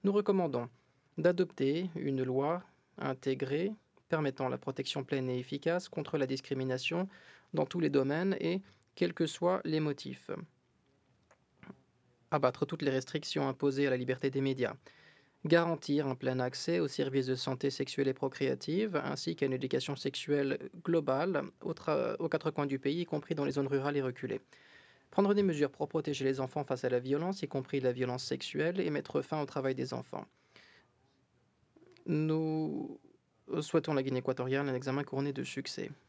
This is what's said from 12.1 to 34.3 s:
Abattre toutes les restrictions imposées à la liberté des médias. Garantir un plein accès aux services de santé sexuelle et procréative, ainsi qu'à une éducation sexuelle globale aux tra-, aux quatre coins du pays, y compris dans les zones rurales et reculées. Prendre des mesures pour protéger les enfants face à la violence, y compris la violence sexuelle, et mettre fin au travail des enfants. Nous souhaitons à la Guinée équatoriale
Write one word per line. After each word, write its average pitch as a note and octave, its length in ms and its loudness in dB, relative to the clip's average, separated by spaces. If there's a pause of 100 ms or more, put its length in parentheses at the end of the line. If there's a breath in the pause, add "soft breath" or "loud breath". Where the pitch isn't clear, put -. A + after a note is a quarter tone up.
Abattre C#3 340 2
toutes D#3+ 180 -6
les C#3 100 2
restrictions C3+ 560 -2
imposées C#3 400 2
à - 20 4
la B2+ 60 2
liberté B2+ 340 0
des C3+ 100 -2
médias. B2+ 360 0 (680 loud breath)
Garantir D#3 640 4
un C3 80 0
plein B2+ 240 0
accès B2+ 400 0
aux D#3 100 2
services C3+ 380 0
de C3 80 0
santé C3+ 360 -2
sexuelle C#3 360 -2
et C3 80 2
procréative, D3 920 0
ainsi C#3+ 300 -4
qu'à C#3 120 0
une C3+ 80 2
éducation C3 420 -2
sexuelle C3+ 760 -2 (140)
globale D#3 580 2 (200)
aux - 100 -4
tra-, C3 480 0
aux E3 80 0
quatre D#3 240 0
coins C#3+ 140 0
du C3+ 120 0
pays, C#3+ 220 0
y E3+ 60 -2
compris D3+ 280 -4
dans D3 100 0
les C#3 80 0
zones C#3 140 2
rurales C#3 300 0
et C#3 60 2
reculées. B2 380 -4 (680 loud breath)
Prendre G3+ 240 4
des G3+ 80 4
mesures D3 300 4
pour D3 160 -2
protéger D3 360 -2
les C3+ 140 2
enfants C3+ 240 -2
face C3+ 220 -2
à B2+ 40 2
la B2 120 4
violence, D3+ 420 0
y D3+ 60 -6
compris C3+ 320 -2
la B2+ 100 2
violence B2 320 -2
sexuelle, D3+ 560 -2
et D#3 120 0
mettre D3 320 0
fin D#3 200 -2
au C#3 40 0
travail C3+ 280 0
des C3 180 -4
enfants. - 320 -8 (1800 loud breath)
Nous D#3 960 0 (600)
souhaitons D#3+ 300 2
à D3 60 2
la C3+ 80 2
Guinée B2+ 160 0
équatoriale C3 480 0